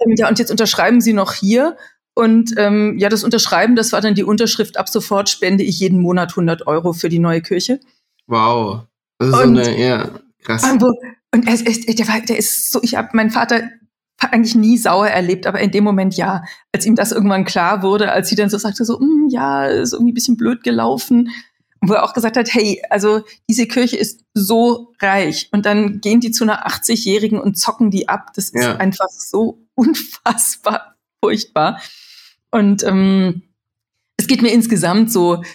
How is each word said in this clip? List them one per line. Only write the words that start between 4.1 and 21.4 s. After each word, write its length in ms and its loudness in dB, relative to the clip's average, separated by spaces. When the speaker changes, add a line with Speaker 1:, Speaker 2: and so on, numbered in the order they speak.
Speaker 1:
die 100 0
Unterschrift, 520 -2
„Ab 120 -6
sofort 420 -2
spende 340 0
ich 160 -4
jeden 200 2
Monat 360 0
hundert 300 -2
Euro 260 0
für 160 -4
die 120 0
neue 200 0
Kirche.“ 400 -4
Speaker 2:
Wow. 560 -2
Das 100 0
ist 60 2
Speaker 1:
Und 220 6
Speaker 2:
so 140 2
eine, 100 -2
ja, 300 0
krass. 280 -4
Speaker 1:
und 120 4
wo, 60 6
und 120 2
er 80 2
ist, 340 -2
er, 60 0
der 140 -2
war, 120 -2
der 160 -4
ist 340 -4
so, 120 -2
ich 140 -2
hab 180 -4
meinen 160 2
Vater 400 -2
eigentlich 360 0
nie 220 4
sauer 320 2
erlebt, 380 0
aber 140 -2
in 100 0
dem 140 2
Moment 320 0
ja, 280 -4
als 120 -4
ihm 120 4
das 160 0
irgendwann 340 2
klar 360 0
wurde, 300 0
als 160 0
sie 80 -2
dann 140 0
so 80 -2
sagte, 260 -4
so, 160 -4
„Hm, 300 2
ja, 360 -2
ist 280 -2
irgendwie 180 2
ein 20 -4
bisschen 220 0
blöd 260 -2
gelaufen.“ 680 0